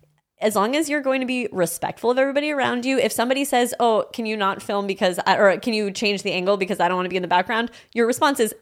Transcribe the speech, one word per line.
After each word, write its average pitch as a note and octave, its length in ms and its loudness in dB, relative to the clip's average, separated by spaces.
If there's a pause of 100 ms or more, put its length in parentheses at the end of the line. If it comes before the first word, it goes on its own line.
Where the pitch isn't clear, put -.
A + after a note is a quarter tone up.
(400)
as G#3 160 0
long G#3+ 200 2
as D4+ 140 0
you're D4 120 0
going C4 200 0
to B3+ 40 -2
be B3 260 -4
respectful - 600 -2
of B3 80 0
everybody C#4 320 0
around B3 340 -2
you, C4 140 0
if G#3+ 140 2
somebody C4 320 0
says, B3 340 2
"Oh, A3+ 340 2
can A#3 140 -6
you G#3+ 100 -4
not G3 240 -2
film G3+ 240 -4
because F#3+ 400 0
I, F#3+ 120 4
or G3 200 6
can A3+ 160 -4
you G#3+ 160 -2
change G3+ 320 -2
the F#3+ 120 -2
angle F#3 240 0
because F#3+ 240 -2
I F3 80 4
don't F#3 80 0
wanna F3+ 120 -2
be F3+ 60 -4
in F#3 80 0
the F3 60 -4
background?" A3 420 0 (220)
Your A#3 120 2
response C#4 360 2
is, G#3+ 200 0